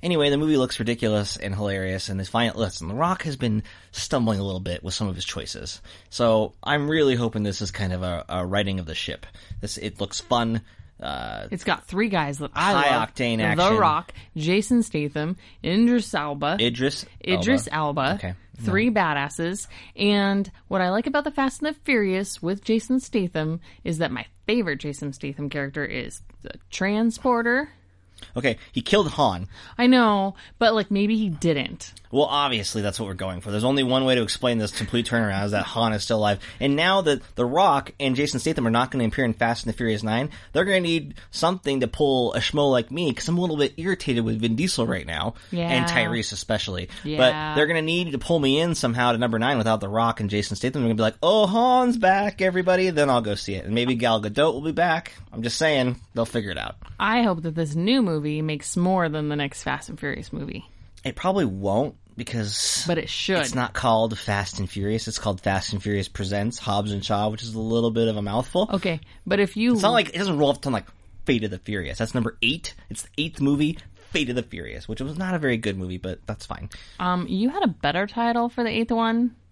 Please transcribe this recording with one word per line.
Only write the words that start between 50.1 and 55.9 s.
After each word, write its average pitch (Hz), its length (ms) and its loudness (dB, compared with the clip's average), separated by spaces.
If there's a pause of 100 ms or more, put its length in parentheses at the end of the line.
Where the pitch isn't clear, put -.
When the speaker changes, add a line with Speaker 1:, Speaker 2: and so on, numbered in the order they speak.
Speaker 1:
and 104 100 -2
Jason 104 260 -2
Statham. 131 260 -2
They're 117 60 2
gonna 113 80 2
be 110 60 2
like, 107 200 2
"Oh, 208 240 4
Han's 247 520 2
back, 196 420 2
everybody." 185 500 2
Then 147 200 4
I'll 123 100 4
go 104 140 -2
see 98 220 -6
it. - 100 -8
And 104 80 -2
maybe 120 220 2
Gal 113 260 2
Gadot 135 320 2
will 135 80 -6
be 156 100 -2
back. 165 400 0 (200)
I'm 113 100 -8
just 117 160 -4
saying, 131 420 2 (140)